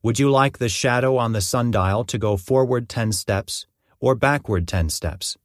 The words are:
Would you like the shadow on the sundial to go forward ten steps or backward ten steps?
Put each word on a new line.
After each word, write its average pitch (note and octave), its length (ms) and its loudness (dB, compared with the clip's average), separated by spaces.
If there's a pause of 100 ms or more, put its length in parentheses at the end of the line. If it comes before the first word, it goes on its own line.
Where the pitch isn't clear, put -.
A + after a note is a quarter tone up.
Would A#2 180 0
you C#3 100 4
like C3+ 280 4
the B2 100 -2
shadow B2+ 480 0
on A#2 160 0
the G#2+ 80 0
sundial G#2+ 640 0
to - 140 -6
go G#2 180 0
forward B2 540 0
ten A2 240 -2
steps - 540 -4 (340)
or C3 140 2
backward A2 520 0
ten E2 220 0
steps? - 560 -8